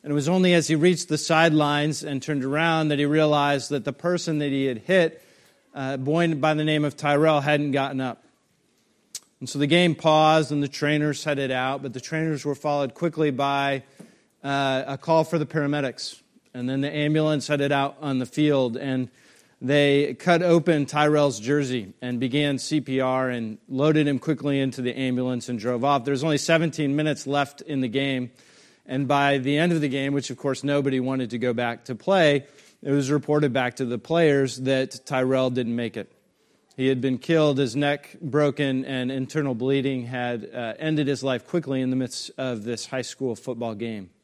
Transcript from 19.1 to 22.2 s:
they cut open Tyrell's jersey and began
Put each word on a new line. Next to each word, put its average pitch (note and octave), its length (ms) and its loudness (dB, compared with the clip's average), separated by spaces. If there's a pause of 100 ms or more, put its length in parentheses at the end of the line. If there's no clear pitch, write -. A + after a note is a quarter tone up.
they C#3+ 520 4
cut E3+ 280 2
open E3+ 440 4
Tyrell's D3 520 2
jersey B2 540 -2 (100)
and B2 160 -4
began C3+ 400 0